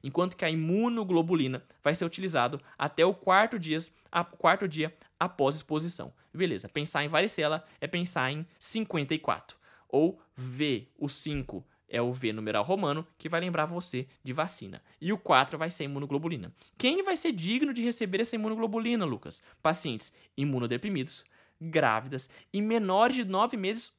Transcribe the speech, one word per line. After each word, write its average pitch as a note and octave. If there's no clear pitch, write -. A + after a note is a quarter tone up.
enquanto F3+
que F#3
a D#3+
imunoglobulina E3+
vai D3
ser F#3
utilizado D#3+
até D#3+
o G3
quarto G3
dias, D#3+
a, F3
quarto F#3+
dia D#3
após D3+
a -
exposição. D#3
Beleza, D#3
pensar D3
em D3
varicela D#3
é -
pensar F3
em D#3
cinquenta D#3+
e D#3
quatro, -
ou E3
V, B2+
o C#3+
cinco -
é A#2
o B2
V B2+
numeral G#2+
romano, D#3+
que -
vai E3+
lembrar E3+
você E3+
de C3
vacina. C#3
E F3+
o F#3
quatro C#3
vai D#3+
ser E3+
imunoglobulina. C#3
Quem E4+
vai F#4+
ser E4
digno B3+
de A#3
receber G#3+
essa A#3
imunoglobulina, A3
Lucas? A2+
Pacientes D#3
imunodeprimidos, C3
grávidas C3+
e G3
menores A3
de B3+
nove G3+
meses G#3